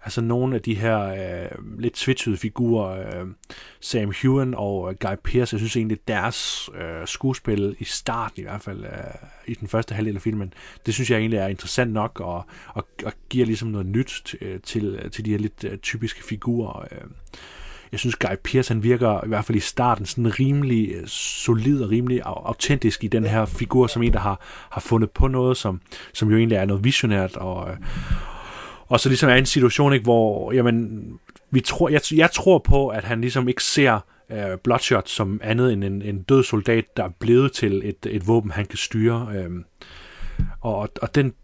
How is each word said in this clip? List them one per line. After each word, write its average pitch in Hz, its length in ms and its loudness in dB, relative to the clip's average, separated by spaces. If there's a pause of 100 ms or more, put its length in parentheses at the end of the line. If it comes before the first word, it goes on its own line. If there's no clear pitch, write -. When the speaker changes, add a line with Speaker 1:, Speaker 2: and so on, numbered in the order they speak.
Speaker 1:
altså, 117 180 -4
nogle 123 340 0
af 117 60 -2
de 117 120 -2
her, 110 260 0
øh, 98 800 -8
lidt 117 140 -2
tvetydige 120 440 -2
figurer, 104 840 -2
øh, 92 60 -10 (520)
Sam 104 420 -2
Heughan 131 360 2
og, 98 340 -4
øh, 95 80 -8
Guy 98 240 -4
Pearce. 123 300 0
Jeg 107 60 -2
synes 110 180 -2
egentlig, 110 300 -2
deres, - 640 -4 (120)
øh, 82 260 -10
skuespil 104 720 -2
i - 40 -8
starten 113 560 -6
i 95 40 -12
hvert 101 180 -10
fald, 104 220 -12
øh, 104 80 -12 (560)
i 120 60 -6
den 107 140 -10
første 113 280 -2
halvdel 107 200 -2
af 95 60 -10
filmen, 104 320 -4 (320)
det 113 80 -2
synes 123 180 -2
jeg 113 80 4
egentlig 110 180 0
er 98 100 0
interessant 110 460 -2
nok 107 260 -2
og, 87 260 -8 (280)
og, - 140 -8 (180)
og - 80 -8 (160)
giver 123 160 2
ligesom 113 240 -2
noget 101 180 -4
nyt 113 240 -2 (180)
t-, - 160 -12
øh, 95 180 -8
til, 107 220 -4
øh, 101 260 -6
til 107 140 -8
de 107 60 0
her 104 60 2
lidt, 104 260 -4
øh, 101 140 -8
typiske - 460 -6
figurer, 117 580 -4 (100)
øh. - 180 -16 (840)
Jeg 104 80 -6
synes, 120 160 -2
Guy - 280 -2
Pearce, 127 300 2
han 107 100 0
virker 117 420 2
i - 20 -6
hvert 110 180 -2
fald 110 100 -2
i 101 40 4
starten 113 460 0
sådan 117 340 0
rimelig, 135 520 2
øh, 87 160 -10
solid 120 760 0
og 101 60 -2
rimelig 123 360 2
au-, - 220 -6
autentisk - 560 0
i 110 40 -2
den 113 160 2
Speaker 2:
Ja. 107 60 2
Speaker 1:
her 110 160 2
figur, 123 420 2
som 120 160 0
en, 117 100 4
der 101 60 4
har, 98 220 -2 (280)
har - 120 -8
fundet 113 300 2
på - 160 4
noget, 127 300 2
som, 92 240 -4 (320)
som 107 180 0
jo 113 60 6
egentlig 113 180 4
er 95 100 2
noget 98 180 2
visionært. 104 520 2
Og, 90 340 -6
øh, 90 80 -8 (1080)
og 120 120 4
så 135 100 2
ligesom 131 200 4
er 123 60 8
i 127 40 8
en 131 60 4
situation, 139 480 4
ikke, 120 100 2
hvor, 110 480 4
jamen, 117 520 2 (480)
vi 135 100 6
tror, - 280 0
jeg, 151 120 4 (120)
jeg 160 180 6
tror 185 280 4
på, 139 280 4
at 107 160 -4
han 113 180 -2
ligesom 123 260 0
ikke 127 160 -2
ser, 123 360 4 (320)
øh, 101 320 -6
Bloodshot 117 460 2
som 104 340 -2
andet 117 300 2
end 98 100 -2
en, 98 180 -4
en 101 200 -6
død 135 220 6
soldat, 113 540 0
der 104 60 -2
er 92 60 -4 (100)
blevet 127 320 4
til 98 340 0
et, 104 240 -8
et 101 180 -2
våben, 107 240 2
han 101 140 -4
kan - 120 -12
styre. 117 580 0
Øhm, 90 280 -6 (960)
og, 104 280 -4 (120)
og - 140 -4
den 135 180 2 (100)